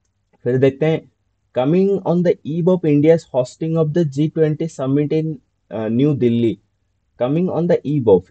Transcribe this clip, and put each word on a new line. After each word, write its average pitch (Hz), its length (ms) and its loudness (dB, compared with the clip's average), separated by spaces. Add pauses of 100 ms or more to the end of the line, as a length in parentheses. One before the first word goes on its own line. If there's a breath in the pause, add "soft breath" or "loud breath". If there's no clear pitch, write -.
(440)
फिर 123 140 0
देखते 135 280 2
हैं, 160 260 -4 (460)
coming 190 480 0
on 170 200 0
the 175 100 2 (100)
eve 160 220 -2
of 185 160 0
India's 156 380 4 (140)
hosting 160 480 -2
of 151 100 -4
the 151 240 -2
G 156 200 -2
twenty 156 420 -2
summit 143 320 0
in, 160 220 -2 (380)
uh, 113 260 -4
New 143 160 2
Delhi। 117 400 0 (680)
Coming 156 280 -2
on 160 180 -2
the - 180 0
eve 143 180 -2
of, 95 160 4 (100)